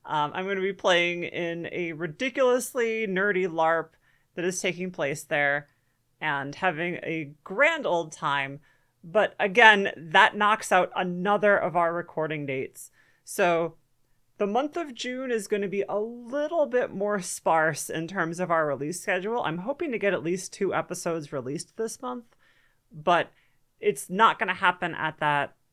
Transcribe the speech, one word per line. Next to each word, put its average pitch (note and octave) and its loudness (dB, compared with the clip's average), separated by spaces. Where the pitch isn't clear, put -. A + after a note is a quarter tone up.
Um, D3 -2
I'm F#3 -4
gonna G3 -2
be F#3+ 0
playing F3 2
in E3+ -6
a E3+ -4
ridiculously A#3 0
nerdy F#3+ 2
larp D#3+ 2
that F3 -4
is F3+ -2
taking F#3 -4
place D3+ -4
there C#3+ 0
and C#3+ -4
having F3 -2
a D#3 -6
grand C#4+ 0
old E3 0
time. C#3+ -4
But F#3 0
again, G3+ 6
that E3+ 4
knocks G#3 0
out F#3 4
another F#3+ 2
of E3+ 0
our E3+ 2
recording D#3 -4
dates. - -6
So E3+ 2
the G#3 0
month B3+ 0
of D4+ -6
June B3+ -6
is A3+ -2
gonna G3+ 0
be G3 -2
a G3+ -2
little B3+ -2
bit A#3+ 0
more G#3 -2
sparse D#3+ 0
in E3 -4
terms E3+ -4
of F3+ -2
our D#3+ 2
release C#3+ -4
schedule. G3+ -2
I'm D#3 -2
hoping C#4 -4
to A3+ -2
get G3+ 2
at C3+ -2
least F3+ -4
two F#3+ -2
episodes E3 -4
released C#3 -8
this A3+ -6
month, B3 -8
but D#3+ 2
it's - -2
not G3+ 6
gonna F#3+ -2
happen F3+ 0
at D#3 -4
that D3 0